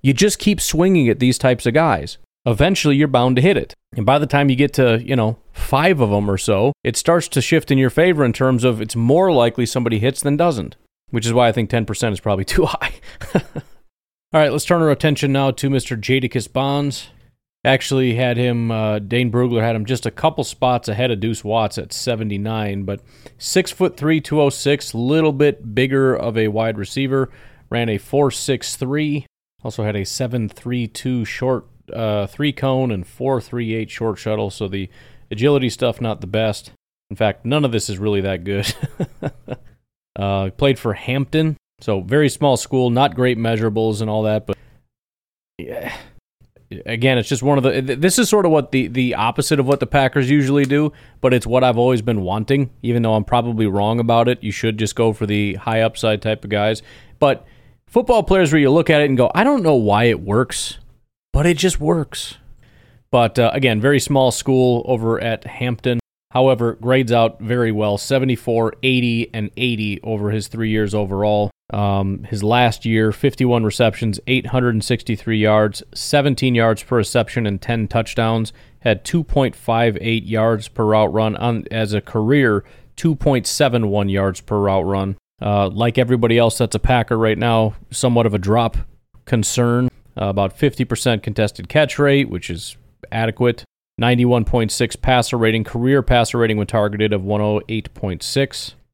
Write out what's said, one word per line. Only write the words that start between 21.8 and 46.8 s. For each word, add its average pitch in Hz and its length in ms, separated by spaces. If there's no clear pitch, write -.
seventy-nine, 107 880
but 98 180
six-foot-three, 170 840
two 151 180
oh 143 120
six, - 420
little 147 400
bit 139 420
bigger 131 400
of 113 220
a 110 120
wide 110 280
receiver, 135 540
ran 117 180
a 107 80
four 139 340
six - 460
three, 143 480
also 113 200
had 104 140
a 98 80
seven 120 420
three 123 400
two 123 380
short, 127 400
uh, 104 360
three 147 260
cone 131 380
and 92 160
four 127 340
three 117 320
eight 110 160
short 113 300
shuttle, 107 320
so 101 180
the 95 220
agility 127 400
stuff, 120 320
not 113 180
the 98 60
best. 107 460
In 101 80
fact, 107 300
none 147 180
of 120 80
this 110 160
is 101 100
really 104 220
that 95 220
good. 101 320
<laughs> - 360
Uh, 98 340
played 123 280
for 113 140
Hampton, 143 640
so 98 200
very 131 280
small 139 280
school, 127 340
not 127 260
great 127 200
measurables 110 640
and 110 80
all 107 140
that, 107 240
but 98 100
yeah. - 380